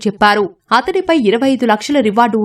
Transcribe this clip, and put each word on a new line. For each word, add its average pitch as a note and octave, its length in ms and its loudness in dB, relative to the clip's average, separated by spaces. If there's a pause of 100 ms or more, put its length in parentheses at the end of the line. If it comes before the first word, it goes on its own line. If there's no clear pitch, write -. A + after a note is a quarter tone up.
చెప్పారు. G#3 380 0 (340)
అతడిపై F4+ 380 -2 (120)
ఇరవై A#3 240 0
ఐదు B3 180 -2
లక్షల G#3+ 360 0
రివార్డు A3+ 380 0